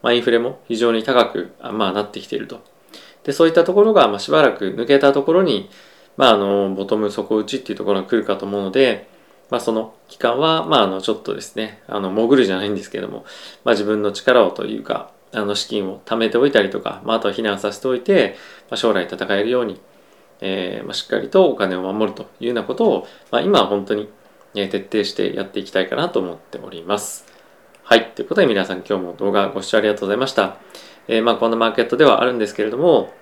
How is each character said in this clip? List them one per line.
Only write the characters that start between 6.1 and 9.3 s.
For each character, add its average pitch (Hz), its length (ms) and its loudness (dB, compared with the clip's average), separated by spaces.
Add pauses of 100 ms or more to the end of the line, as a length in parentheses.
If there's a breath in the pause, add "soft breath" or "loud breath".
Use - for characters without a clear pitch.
ま 131 120 4
あ、 113 80 8
あ - 20 0
の、 98 320 0
ボ 98 160 -4
ト 107 100 0
ム 104 160 0
底 107 240 -4
打 107 80 0
ち 131 140 -6
っ - 20 -4
て - 140 -8
い - 20 -6
う - 20 -18
と - 60 -8
こ 98 100 0
ろ 95 100 0
が - 40 -10
来 - 80 0
る 110 100 0
か 98 120 -2
と - 80 -8
思 101 120 -4
う 101 40 -2
の 95 100 -4
で、 123 380 0 (400 soft breath)